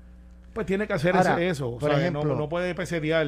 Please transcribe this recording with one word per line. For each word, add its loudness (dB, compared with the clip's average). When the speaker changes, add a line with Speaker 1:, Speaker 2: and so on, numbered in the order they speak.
Speaker 1:
pues -4
tiene -2
que -4
hacer 2
Speaker 2:
Ahora, 4
Speaker 1:
ese, 0
eso. -4
O -8
Speaker 2:
por 0
Speaker 1:
sea, 4
Speaker 2:
ejemplo, 0
Speaker 1:
no, 0
no -2
puede -2
pesetear, 0